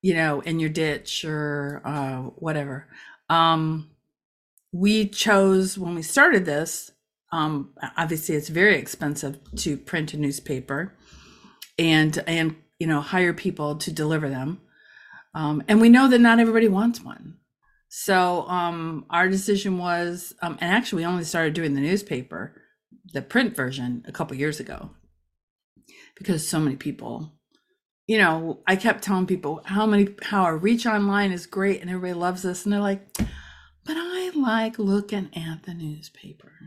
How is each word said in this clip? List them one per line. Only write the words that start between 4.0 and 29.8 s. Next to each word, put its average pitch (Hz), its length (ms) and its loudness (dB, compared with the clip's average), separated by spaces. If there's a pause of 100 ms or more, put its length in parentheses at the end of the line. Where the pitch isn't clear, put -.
we 208 360 2
chose 196 680 4
when 175 180 -6
we 165 80 -6
started 262 420 4
this, 156 480 -4 (400)
um, 151 420 -4 (220)
obviously 160 400 -2
it's 147 120 -4
very 175 280 4
expensive 143 600 -6 (180)
to 143 200 -4
print 156 380 -6
a - 20 -6
newspaper 143 760 -4 (840)
and, 156 480 4
and, 160 300 -2 (220)
you 165 80 -4
know, 151 140 2
hire 175 340 0
people 147 420 -4
to 156 160 -8
deliver 156 360 -2
them. 139 320 -6 (760)
Um, 151 340 -2
and 214 120 8
we 233 80 10
know 262 200 10
that 247 120 6
not 233 180 8
everybody 226 300 4
wants 214 320 0
one. - 360 -18 (560)
So, 180 540 0
um, 170 640 -4
our 175 180 2
decision 196 480 0
was, 175 640 -4
um, 170 200 -6
and 170 120 0
actually 208 300 0
we 165 40 -2
only 175 180 -2
started 160 300 -2
doing 160 200 -2
the 139 60 -2
newspaper, 139 720 -4 (580)
the 139 80 -6
print 240 360 -2
version, 127 500 -6
a - 60 -14
couple 156 240 -8
years 147 240 -4
ago, - 300 -14 (1200)
because 170 320 -4
so 160 140 -2
many 139 160 0
people, 135 560 -10 (720)
you 220 120 2
know, 165 480 2
I 190 100 4
kept 208 260 0
telling 185 240 2
people, 175 380 -4
"How 208 220 0